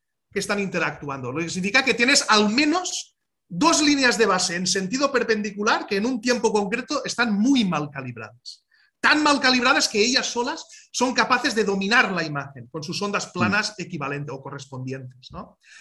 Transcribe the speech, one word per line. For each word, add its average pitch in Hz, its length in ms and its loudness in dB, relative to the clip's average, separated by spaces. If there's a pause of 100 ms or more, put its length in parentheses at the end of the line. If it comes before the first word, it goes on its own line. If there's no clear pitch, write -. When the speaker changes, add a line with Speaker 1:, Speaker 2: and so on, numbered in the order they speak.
(320)
Speaker 1:
que 202 80 -4
están 202 180 -2
interactuando, 151 760 -4
lo 147 80 -4
que 170 80 -4
significa 202 360 0
que 254 100 2
tienes 254 340 2
al 214 220 6
menos 311 680 0 (360)
dos 294 300 2
líneas 269 340 4
de 220 100 4
base 180 280 0
en 180 120 -4
sentido 196 440 0
perpendicular 220 760 0
que 202 100 -2
en 202 100 0
un 254 140 -2
tiempo 233 320 0
concreto 220 520 -2
están 233 280 -2
muy 233 320 4
mal 151 260 -2
calibradas. 117 760 -14 (360)
Tan 302 240 4
mal 285 160 4
calibradas 254 480 4
que 214 120 -2
ellas 247 260 2
solas 262 400 -4 (260)
son 247 220 0
capaces 247 420 2
de 220 80 2
dominar 196 480 2
la 170 100 -2
imagen 139 480 -8
con 151 140 -10
sus 170 180 -6
ondas 202 300 -4
planas 190 440 0
Speaker 2:
Mm. 185 60 -8
Speaker 1:
equivalentes 147 500 -8
o 139 80 -10
correspondientes, 131 920 -12
¿no? - 260 -16 (220)